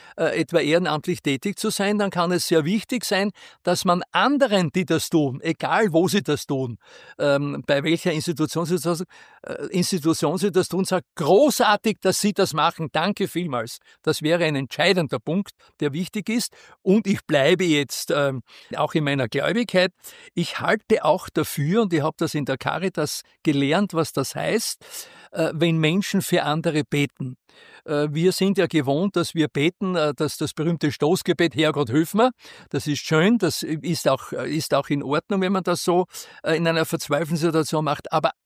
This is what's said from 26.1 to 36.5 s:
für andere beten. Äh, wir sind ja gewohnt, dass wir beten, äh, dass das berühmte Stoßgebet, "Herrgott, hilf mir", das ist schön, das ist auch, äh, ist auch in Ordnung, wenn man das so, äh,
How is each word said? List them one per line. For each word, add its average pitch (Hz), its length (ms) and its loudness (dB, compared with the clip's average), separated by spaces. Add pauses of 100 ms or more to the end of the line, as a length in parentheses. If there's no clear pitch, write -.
für 170 220 0
andere 151 380 0
beten. 143 540 -4 (480)
Äh, 147 260 -2
wir 160 220 2
sind 190 240 0
ja 180 100 2
gewohnt, 156 500 0
dass 175 180 -2
wir 160 140 2
beten, 180 480 -2
äh, 151 180 0
dass 151 240 -4
das - 160 -4
berühmte 156 360 -2
Stoßgebet, 170 640 0
"Herrgott, 147 360 0
hilf 156 240 0
mir", 226 160 4 (400)
das 139 160 -4
ist 147 140 -2
schön, 175 360 2
das 175 260 0
ist 156 460 -2
auch, - 240 -2
äh, 135 180 -6
ist 156 220 -4
auch 139 160 0
in 143 140 -2
Ordnung, 156 400 -2
wenn 185 100 0
man 190 100 0
das 175 220 -2
so, 180 220 2 (360)
äh, 160 140 0